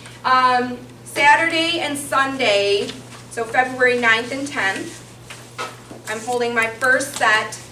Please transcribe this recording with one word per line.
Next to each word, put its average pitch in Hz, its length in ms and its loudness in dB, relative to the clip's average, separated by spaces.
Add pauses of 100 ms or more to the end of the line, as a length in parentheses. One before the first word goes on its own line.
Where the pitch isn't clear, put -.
(240)
Um, 254 540 4 (260)
Saturday 320 760 4
and 294 140 -4
Sunday, 233 920 0 (420)
so 233 140 -6
February 254 560 2
ninth 240 320 0
and 277 160 -6
tenth, - 560 -6 (1040)
I'm 220 120 -6
holding 240 340 -2
my 226 120 2
first 254 500 0
set 214 420 2 (120)